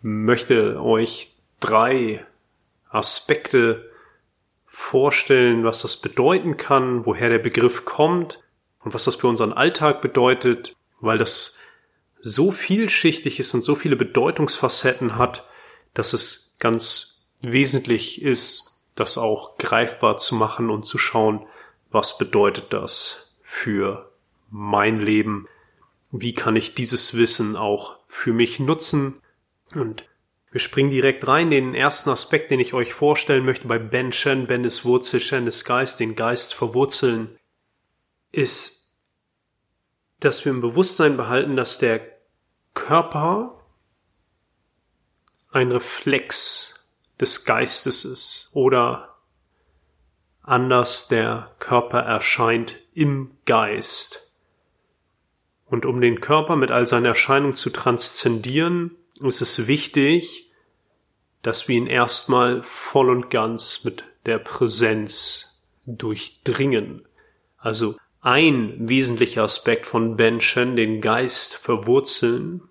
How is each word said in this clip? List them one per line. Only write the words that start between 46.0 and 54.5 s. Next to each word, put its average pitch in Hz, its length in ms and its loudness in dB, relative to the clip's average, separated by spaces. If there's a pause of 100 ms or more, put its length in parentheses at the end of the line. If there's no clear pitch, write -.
des - 240 -2
Geistes 123 600 -2
ist - 480 -6
oder 127 640 0 (1300)
anders, 123 680 2
der 113 500 -2
Körper 123 420 0
erscheint 117 760 0 (180)
im 139 420 -2 (100)
Geist. - 840 -2 (1300)